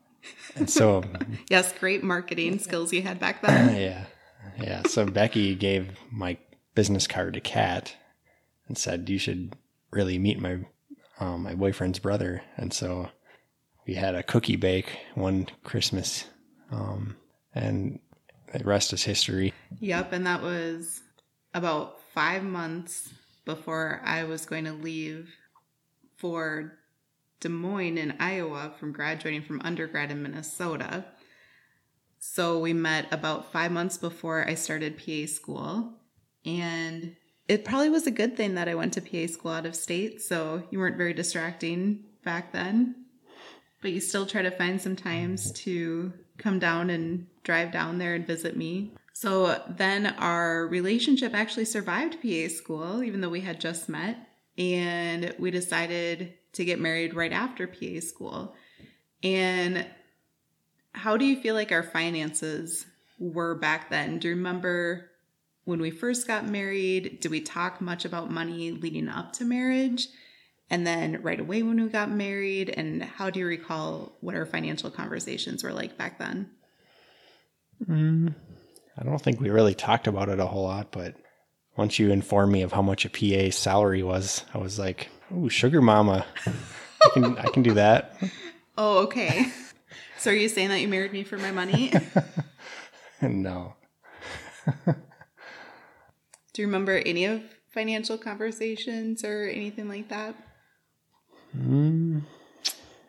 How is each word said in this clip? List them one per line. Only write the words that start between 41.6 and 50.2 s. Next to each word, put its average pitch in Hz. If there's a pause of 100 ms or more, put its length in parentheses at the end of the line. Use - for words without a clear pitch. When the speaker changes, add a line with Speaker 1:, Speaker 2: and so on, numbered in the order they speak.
Speaker 2:
back 170
then, 214 (760)
but 196
you 185
still 196
try 196
to 185
find 185
some 190
times 175
to 170 (260)
come 190
down 175
and 170 (180)
drive 170
down 170
there 175
and 170
visit 165
me. 175 (220)
So 190
then 196
our 170